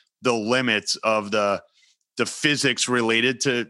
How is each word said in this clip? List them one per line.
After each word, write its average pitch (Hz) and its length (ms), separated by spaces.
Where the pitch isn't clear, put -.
the 120 120
limits 117 640
of 107 340
the, 101 320
the 120 80
physics 139 640
related 120 520
to, 120 280